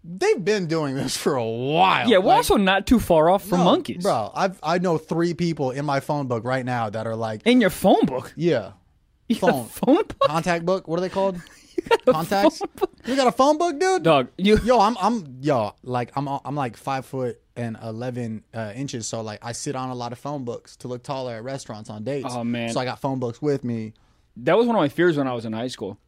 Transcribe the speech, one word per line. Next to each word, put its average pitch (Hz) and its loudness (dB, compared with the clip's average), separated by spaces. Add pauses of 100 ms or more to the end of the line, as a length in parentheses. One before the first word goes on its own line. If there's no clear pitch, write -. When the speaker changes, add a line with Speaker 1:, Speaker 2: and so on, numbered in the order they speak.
Speaker 1:
they've 202 0
been 196 0
doing 151 -2
this 131 -4
for 160 0
a 120 0
while. 147 2
Speaker 2:
Yeah, 202 8
we're 190 4
Speaker 1:
Like, 381 6
Speaker 2:
also 453 4
not 196 2
too 240 6
far 160 6
off 190 4
from 175 0
Speaker 1:
no, 180 4
Speaker 2:
monkeys. 233 2
Speaker 1:
bro, 127 0
I've, 185 -2
I 165 0
know 175 0
three 165 -2
people 156 -2
in 143 -6
my 139 0
phone 143 -4
book 117 -2
right 127 -2
now 120 -2
that 110 -6
are 113 -4
like, 110 -6
Speaker 2:
In 247 6
your 185 4
phone 247 4
book? 131 -6
Speaker 1:
Yeah. 131 0 (580)
Speaker 2:
You 233 2
got 185 2
a - 4
Speaker 1:
Phone. 120 -2
Speaker 2:
phone 247 2
book? - -4
Speaker 1:
Contact 170 0
book? 185 -2
What 160 -2
are 180 -2
they 185 -4
called? 196 -2
Speaker 2:
<laughs> - -20 (320)
You - -18
got 453 4
a 254 6
Speaker 1:
Contacts? 202 2
Speaker 2:
phone 392 -6
book? - -4 (140)
Speaker 1:
You 247 -2
got 269 4
a 233 4
phone 294 4
book, 320 -2
dude? 370 2
Speaker 2:
Dog, 147 4 (100)
you 208 4
Speaker 1:
Yo, 240 4
I'm, 214 4
I'm, 180 -2
yo, 127 0 (100)
like, 123 -4
I'm, 139 -4
I'm, 135 -6
like, 127 -4
five 135 -6
foot 127 -6 (160)
and 117 -6
eleven, 117 -8 (100)
uh, 110 -8
inches, 131 -8
so, 113 -8
like, 107 -10
I 117 -10
sit 139 -8
on 127 -6
a 127 -8
lot 120 -8
of 120 -14
phone 143 -10
books - -12
to - -14
look 123 -8
taller 131 -8
at 110 -12
restaurants 123 -12
on 107 -12
dates. 139 -4
Speaker 2:
Oh, 123 -6
man. 117 -4
Speaker 1:
So 123 -2
I 127 -2
got 120 -6
phone 135 -4
books 120 -6
with 143 -2
me. 113 -6 (440)
Speaker 2:
That 151 2
was 240 4
one 233 0
of 202 4
my 147 2
fears 165 2
when 139 0
I 123 -4
was 117 -6
in 110 -6
high 117 -4
school. 104 -10 (100)